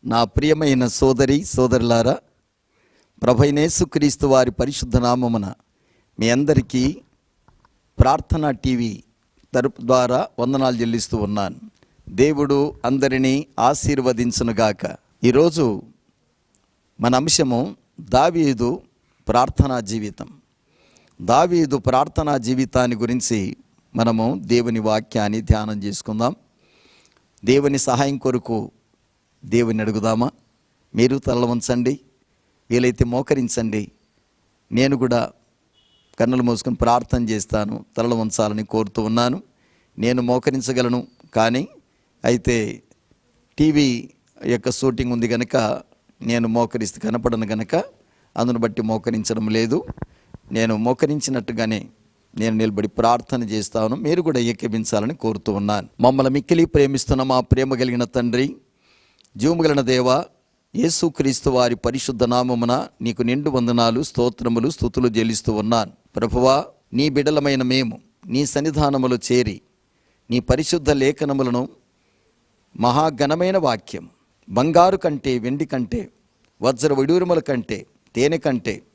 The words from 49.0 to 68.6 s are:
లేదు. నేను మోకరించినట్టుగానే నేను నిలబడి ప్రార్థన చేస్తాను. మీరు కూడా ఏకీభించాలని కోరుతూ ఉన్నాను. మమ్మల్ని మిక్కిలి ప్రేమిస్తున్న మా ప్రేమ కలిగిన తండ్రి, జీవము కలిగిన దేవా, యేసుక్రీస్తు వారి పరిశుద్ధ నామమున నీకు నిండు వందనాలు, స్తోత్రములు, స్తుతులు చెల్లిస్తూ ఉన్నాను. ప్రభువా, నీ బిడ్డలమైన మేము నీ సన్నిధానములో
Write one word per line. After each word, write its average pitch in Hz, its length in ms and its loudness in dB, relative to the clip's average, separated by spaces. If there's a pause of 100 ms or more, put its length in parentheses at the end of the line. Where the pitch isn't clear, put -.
లేదు. 113 320 0 (680)
నేను 113 280 0
మోకరించినట్టుగానే 120 1040 -2 (540)
నేను 110 220 -2
నిలబడి 107 400 0
ప్రార్థన 120 480 0
చేస్తాను. 110 520 -2
మీరు 160 260 -2
కూడా 151 180 0
ఏకీభించాలని 113 760 -2
కోరుతూ 110 380 -4
ఉన్నాను. 101 340 -2 (140)
మమ్మల్ని 131 320 4
మిక్కిలి 165 340 2
ప్రేమిస్తున్న 139 560 0
మా 131 180 2
ప్రేమ 131 340 0
కలిగిన 120 300 0
తండ్రి, 120 400 0 (920)
జీవము 165 280 0
కలిగిన 143 260 2
దేవా, 127 260 2 (580)
యేసుక్రీస్తు 147 760 0
వారి 123 260 2
పరిశుద్ధ 123 480 -2
నామమున 120 500 0 (260)
నీకు 117 220 -4
నిండు 135 280 0
వందనాలు, 120 520 2
స్తోత్రములు, 120 680 -2
స్తుతులు 123 400 -2
చెల్లిస్తూ 113 420 -2
ఉన్నాను. 107 400 0 (220)
ప్రభువా, 123 420 2 (360)
నీ 131 160 0
బిడ్డలమైన 143 540 0
మేము 127 340 0 (300)
నీ 139 200 -2
సన్నిధానములో 139 720 0